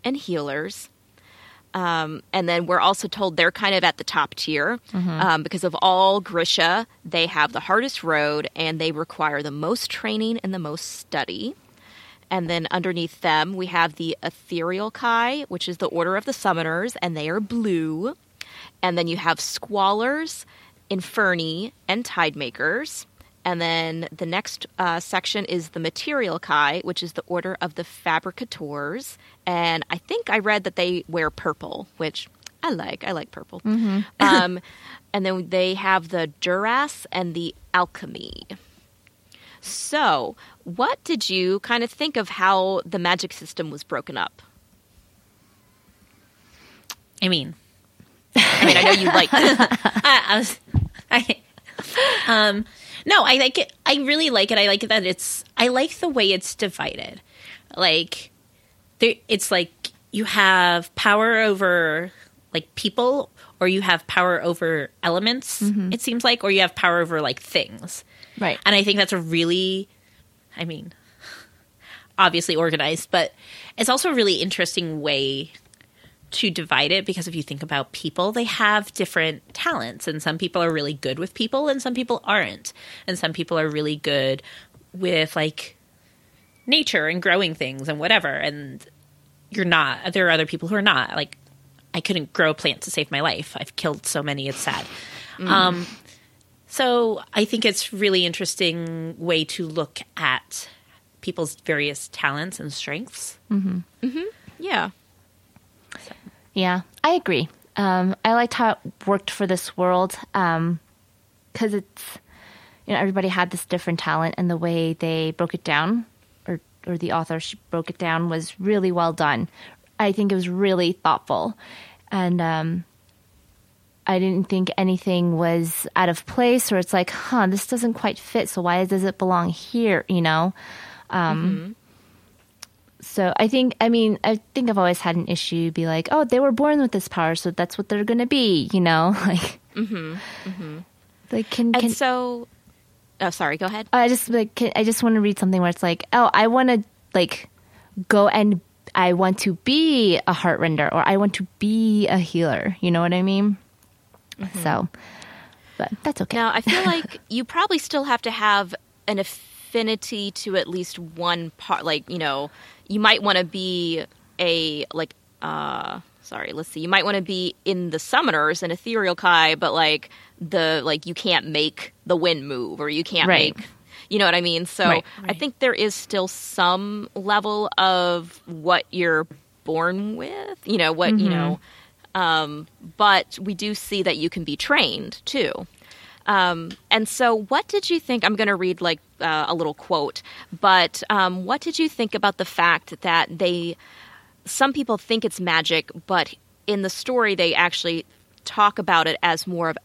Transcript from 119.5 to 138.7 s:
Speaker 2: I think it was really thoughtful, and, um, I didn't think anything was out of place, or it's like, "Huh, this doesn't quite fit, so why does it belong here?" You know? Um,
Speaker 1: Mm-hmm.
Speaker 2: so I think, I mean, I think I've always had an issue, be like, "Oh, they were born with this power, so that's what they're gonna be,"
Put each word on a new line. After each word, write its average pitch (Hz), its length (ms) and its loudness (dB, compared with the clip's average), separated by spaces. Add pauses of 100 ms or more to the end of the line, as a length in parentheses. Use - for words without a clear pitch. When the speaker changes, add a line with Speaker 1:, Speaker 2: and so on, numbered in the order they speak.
Speaker 2:
I 202 140 2
think 202 180 2
it 196 40 2
was 180 120 0
really 180 460 2
thoughtful, 147 640 0 (520)
and, 180 300 0
um, 165 460 -2 (1200)
I 185 120 2
didn't 190 280 0
think 185 300 0
anything 180 600 2
was 170 580 0
out 185 140 4
of 165 160 -4
place, 247 460 2
or 202 60 4
it's 180 160 0
like, 180 160 2
"Huh, - 380 0
this 190 200 0
doesn't 233 280 0
quite 202 240 -2
fit, - 280 -2
so - 140 -4
why 175 240 2
does 190 180 0
it 190 140 -2
belong 180 320 2
here?" 208 580 0
You 180 140 2
know? 160 320 2 (560)
Um, 160 340 0
Speaker 1:
Mm-hmm. 185 280 -2 (1300)
Speaker 2:
so - 360 0
I 220 100 4
think, 254 320 2
I 233 100 4
mean, 226 340 4
I 214 160 2 (140)
think 247 160 0
I've 208 80 0
always 180 240 2
had 170 140 -2
an 170 120 -2
issue, 165 440 -2
be 165 160 -2
like, 160 240 -2
"Oh, 302 120 4
they 247 160 2
were 277 120 4
born 294 300 4
with 254 100 2
this 196 160 -2
power, 165 280 0
so 175 160 -2
that's 175 260 -4
what 196 120 -6
they're 208 140 0
gonna 233 240 2
be," 226 460 2